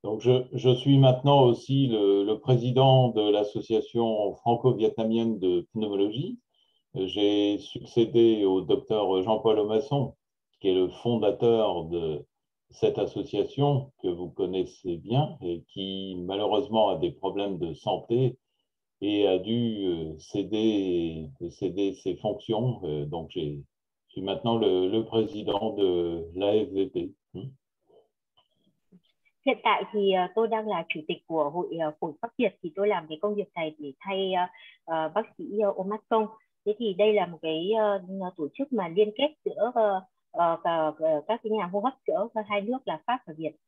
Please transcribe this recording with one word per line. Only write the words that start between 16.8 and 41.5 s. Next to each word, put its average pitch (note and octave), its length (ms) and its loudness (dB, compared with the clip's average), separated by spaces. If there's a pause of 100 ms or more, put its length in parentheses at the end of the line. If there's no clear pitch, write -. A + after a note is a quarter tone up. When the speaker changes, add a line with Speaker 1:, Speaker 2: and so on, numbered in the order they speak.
Speaker 1:
a F2 80 -2
des D#2 140 -2
problèmes F#2+ 480 -4
de E2 140 -4
santé A#2 640 -2 (640)
et G2+ 260 2
a F#2 100 2
dû, A2 480 -2
euh, D#2+ 340 -4
céder, F#2 1080 -2 (220)
céder G2 420 -2
ses F#2 220 -6
fonctions. A2 680 -2
Euh, D2+ 220 -4
donc, D#2 240 -8
j'ai, D2 340 -6 (440)
je - 60 -20
suis F#2+ 80 -8
maintenant F#2+ 360 -2
le, F#2 320 2
le A2 160 0
président G#2+ 680 -2
de F2 640 0
l'A G2+ 180 0
F G#2+ 200 2
V F#2+ 200 0
P. - 200 -6 (200)
Hmm. A2+ 160 -12 (2000)
Speaker 2:
Hiện C4 180 2
tại G#3 280 2
thì, G3 200 2
ờ, F#3 240 2
tôi A3+ 120 2
đang A3 200 -2
là E3+ 220 -4
chủ E3 180 -6
tịch - 200 -10
của D#3 220 0
Hội, E3 320 -6
ờ, D#3 180 -2
Phổi E3 220 -8
Pháp A#3 160 -8
Việt, G#3+ 260 0
thì E3 120 -8
tôi G3 120 0
làm F3 220 -2
cái D#3 120 -10
công G#3 140 -2
việc G3+ 200 -6
này D#3 220 -6
để C#3+ 220 -12
thay, F#3+ 340 -4
ờ, F3+ 100 0 (420)
ờ, D#3+ 300 -2
bác A3 80 0 (140)
sĩ, F3+ 60 -12 (200)
ờ, G3 80 2
Ô F#3+ 120 -6
Mát G#3 260 -6
Công. A3 160 2 (400)
Thế G#3+ 120 -2
thì A3 160 -4
đây G#3 200 4
là G3 120 2
một E3+ 160 -14
cái, E3 360 -2
ờ, F#3+ 600 -2
tổ D3 160 -6
chức C4+ 200 -6
mà F#3+ 140 -2
liên G#3 280 2
kết D4 200 -2 (100)
giữa, A#3 300 -2
ờ, G3+ 260 2 (300)
ờ, E3 320 0
cả, D#3+ 340 0
ờ, D#3+ 300 0
các A3+ 160 -2
cái G#3+ 80 -4